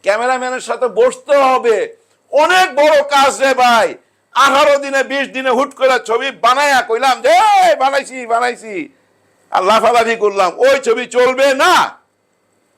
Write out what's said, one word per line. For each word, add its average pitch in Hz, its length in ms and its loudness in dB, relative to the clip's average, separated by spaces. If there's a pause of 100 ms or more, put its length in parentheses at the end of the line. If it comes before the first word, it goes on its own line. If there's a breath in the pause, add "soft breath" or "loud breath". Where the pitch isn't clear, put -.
ক্যামেরাম্যানের 247 580 -4
সাথে 233 280 -6
বসতে 240 500 0
হবে। 233 580 0 (360)
অনেক 349 440 2
বড় 294 260 2
কাজ 269 400 0
রে 269 120 0
ভাই, 233 420 2 (360)
আঠারো 277 460 2
দিনে, 269 260 -4
বিশ 269 260 -6
দিনে 262 200 -6
হুট 262 240 -2
করে 254 340 0
ছবি 247 240 -4
বানায়া 254 500 0
কইলাম 233 400 -2
যে, 247 80 2
"এই 370 460 4
বানাইছি, 262 500 -4
বানাইছি", 226 640 -6 (640)
আর 190 120 0
লাফালাফি 220 520 2
করলাম, 196 420 -2
ওই 269 220 2
ছবি 240 260 -4
চলবে 254 480 0
না। 277 440 0 (800)